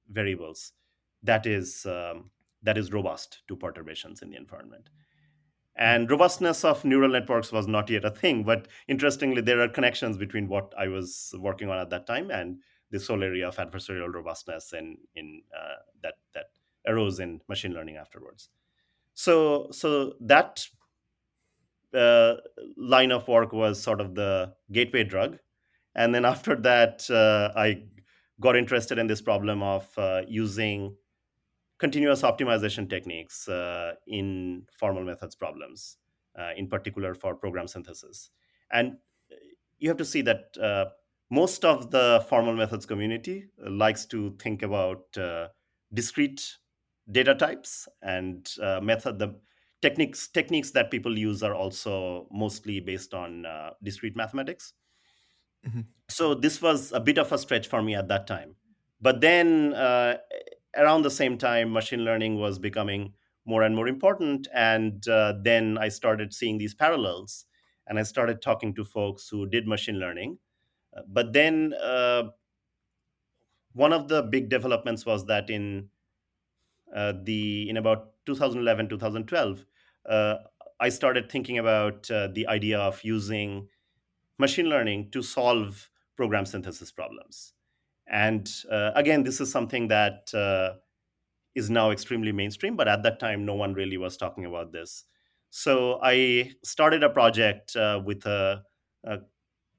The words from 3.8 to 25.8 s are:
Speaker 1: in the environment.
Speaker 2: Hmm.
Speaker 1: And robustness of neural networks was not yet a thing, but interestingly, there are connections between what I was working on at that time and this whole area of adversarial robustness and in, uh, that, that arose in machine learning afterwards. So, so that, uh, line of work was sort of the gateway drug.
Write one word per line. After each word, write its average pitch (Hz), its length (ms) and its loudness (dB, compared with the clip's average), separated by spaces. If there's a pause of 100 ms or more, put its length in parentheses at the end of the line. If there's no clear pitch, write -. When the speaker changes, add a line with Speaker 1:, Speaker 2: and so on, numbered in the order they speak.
Speaker 1:
in 90 80 -18
the 78 80 -18
environment. 58 520 -20
Speaker 2:
Hmm. - 80 -20 (840)
Speaker 1:
And 117 280 4
robustness 170 520 4
of 151 220 2
neural 135 260 6
networks 120 400 0
was 107 160 -2
not 107 220 0
yet 104 160 0
a 107 60 -2
thing, 123 320 0
but 113 240 0 (200)
interestingly, 135 540 0
there 120 200 4
are 120 60 2
connections 120 500 -2
between 101 300 -6
what 98 300 -4
I 101 100 -4
was 92 520 -8
working 98 300 -6
on 95 100 -4
at 90 100 -8
that 90 180 -8
time 151 240 -6
and 90 260 -6 (340)
this 98 160 -6
whole 104 160 -2
area 92 240 -4
of 90 80 -10
adversarial 90 580 -8
robustness 82 600 -12
and 80 240 -12 (180)
in, 78 260 -16 (160)
uh, 78 180 -14 (280)
that, 80 120 -10 (180)
that 73 120 -12 (400)
arose 107 340 -2
in 87 280 -10
machine 95 260 -8
learning 80 240 -12
afterwards. 67 520 -20 (640)
So, 156 580 2
so 143 500 -2
that, 139 460 6 (1300)
uh, 120 420 8 (420)
line 127 340 6
of 123 160 -2
work 113 260 4
was 107 280 0
sort 104 200 -2
of 95 140 -8
the 95 380 -2 (180)
gateway 120 320 2
drug. 98 360 -4 (560)